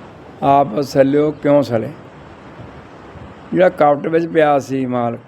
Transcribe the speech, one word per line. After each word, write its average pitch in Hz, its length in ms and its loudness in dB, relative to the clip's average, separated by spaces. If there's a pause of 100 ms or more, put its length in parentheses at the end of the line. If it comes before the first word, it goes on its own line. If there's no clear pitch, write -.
(420)
ਆਪ 139 380 2
ਸਲਿਓ 143 520 0
ਕਿਉਂ 147 300 2
ਸਲੇ।" 117 280 -4 (1600)
ਜਿਹੜਾ 180 160 4
ਕਪਟ 147 380 0
ਵਿੱਚ 165 200 0
ਪਿਆ 151 320 2
ਸੀ, 131 280 -4
ਮਾਲਕ 120 420 -4